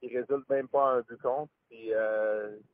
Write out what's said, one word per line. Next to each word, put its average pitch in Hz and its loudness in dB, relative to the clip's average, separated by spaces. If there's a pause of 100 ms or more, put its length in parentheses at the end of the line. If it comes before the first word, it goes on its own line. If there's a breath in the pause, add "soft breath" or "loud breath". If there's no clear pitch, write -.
qui 123 -8
résultent 131 -2
même 135 0
pas 139 4
en 131 4
un 123 2
but 117 -12
contre. 139 -2 (160)
Puis, 113 -6
euh, 107 0 (180)